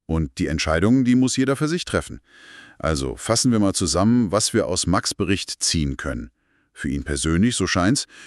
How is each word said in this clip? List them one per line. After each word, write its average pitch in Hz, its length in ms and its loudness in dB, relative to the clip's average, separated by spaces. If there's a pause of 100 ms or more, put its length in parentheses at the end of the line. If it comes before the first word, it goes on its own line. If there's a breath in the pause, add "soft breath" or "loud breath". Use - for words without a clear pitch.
Und 80 320 -2
die 87 80 0
Entscheidungen, 82 580 2
die 123 120 4
muss 127 200 2
jeder 135 200 0
für 151 120 -4
sich 165 160 -4
treffen. - 380 -4 (560 loud breath)
Also 67 380 -2
fassen 117 360 0
wir 117 60 4
mal 101 160 2
zusammen, 98 580 2
was 104 220 0
wir 101 140 2
aus 92 180 -2
Max' - 300 0
Bericht - 480 -4
ziehen 71 340 0
können. 60 320 -8 (440)
Für - 160 -8
ihn 69 160 -4
persönlich, 82 500 0
so 95 100 0
scheint's, 92 400 0 (220 loud breath)